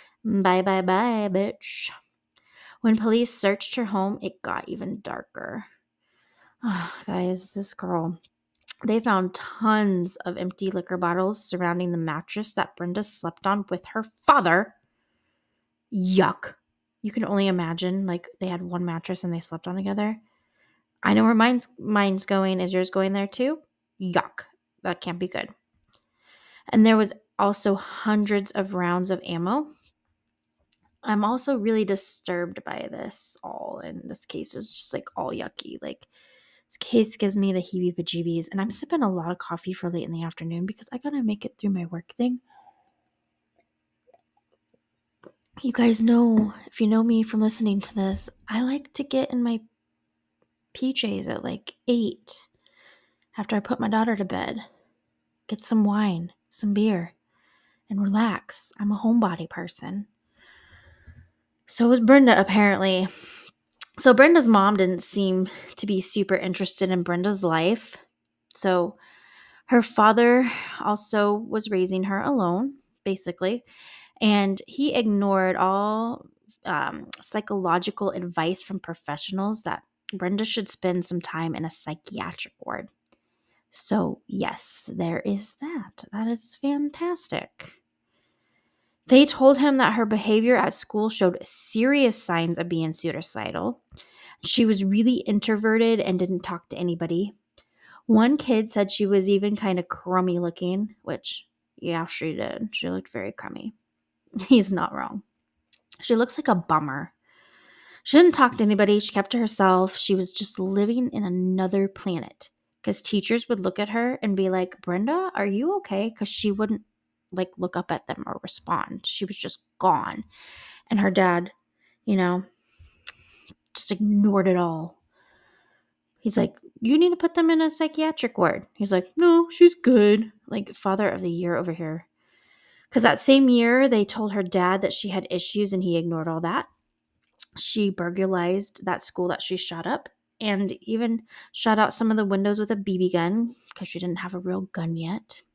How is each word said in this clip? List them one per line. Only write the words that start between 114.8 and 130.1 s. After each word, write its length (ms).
"Brenda, 520
are 120
you 320
okay?" 340
'Cause 160
she 240
wouldn't, 300
like, 260
look 200
up 140
at 160
them 200
or 160
respond. 640
She 180
was 140
just 220
gone. 460
And 100
her 100
dad, 420
you 120
know, 260
just 180
ignored 560
it 100
all. 440
He's 180
like, 220
"You 180
need 120
to 60
put 200
them 140
in 120
a 100
psychiatric 640
ward." 360
He's 180
like, 260
"No, 320
she's 260
good." 560